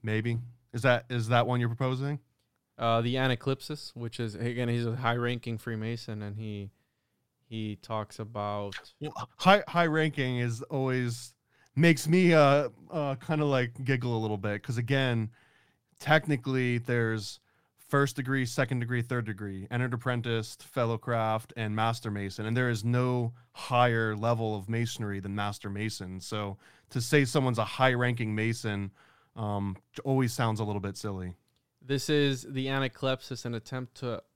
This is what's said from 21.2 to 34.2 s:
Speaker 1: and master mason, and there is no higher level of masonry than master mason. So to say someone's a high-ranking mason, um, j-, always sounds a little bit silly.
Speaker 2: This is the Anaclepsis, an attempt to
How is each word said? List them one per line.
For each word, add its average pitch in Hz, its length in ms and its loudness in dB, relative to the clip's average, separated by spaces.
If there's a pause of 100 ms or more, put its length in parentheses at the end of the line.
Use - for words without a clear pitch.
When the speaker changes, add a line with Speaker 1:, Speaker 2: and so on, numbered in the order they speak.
Speaker 1:
and 107 200 -4
master 113 360 0
mason, 101 340 -6
and 117 120 0
there 127 120 2
is 110 140 -2
no 123 500 2 (200)
higher 117 640 4
level 113 400 0
of 95 120 -8
masonry 113 540 -2
than 98 140 -6
master 104 340 -4
mason. 98 500 -6
So 101 380 -6 (320)
to 127 100 -4
say 143 240 4
someone's 127 360 2
a 110 60 2
high-ranking 123 680 2
mason, 107 560 -2 (440)
um, 101 420 -4 (160)
j-, - 100 -14
always 131 300 2
sounds 113 260 0
a 113 60 0
little 104 160 -4
bit 98 160 -6
silly. 92 380 -8 (460)
Speaker 2:
This 135 280 -4
is 139 340 4
the 135 240 -6
Anaclepsis, 135 800 -4
an 120 80 -6
attempt 123 420 -10
to 120 260 -6 (140)